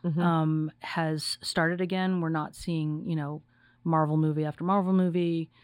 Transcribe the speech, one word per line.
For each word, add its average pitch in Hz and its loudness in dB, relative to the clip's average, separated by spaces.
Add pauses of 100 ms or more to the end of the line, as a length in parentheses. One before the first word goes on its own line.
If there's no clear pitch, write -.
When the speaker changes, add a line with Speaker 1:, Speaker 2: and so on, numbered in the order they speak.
Speaker 1:
Mm-hmm. 170 0
Speaker 2:
um, 156 2 (100)
has 156 -4
started 175 0
again. 185 0
We're 165 -2
not 156 -4
seeing, 156 -4
you 165 0
know, 151 -6 (400)
Marvel 156 2
movie 156 2
after 151 -6
Marvel 185 2
movie. 170 2 (140)